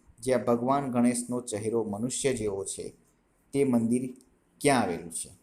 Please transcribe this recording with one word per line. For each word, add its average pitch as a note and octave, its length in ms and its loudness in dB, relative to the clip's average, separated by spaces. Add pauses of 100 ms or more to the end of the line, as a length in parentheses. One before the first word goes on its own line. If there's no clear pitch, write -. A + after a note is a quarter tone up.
(220)
જ્યાં B2+ 220 2
ભગવાન B2+ 480 2
ગણેશનો A#2+ 500 2
ચહેરો A2 420 -2
મનુષ્ય A#2+ 500 -2
જેવો G2+ 320 -4
છે, - 280 -10 (600)
તે C#3 100 2
મંદિર B2 540 2 (440)
ક્યાં C#3 200 4
આવેલું E2+ 300 -4
છે? - 180 -10 (140)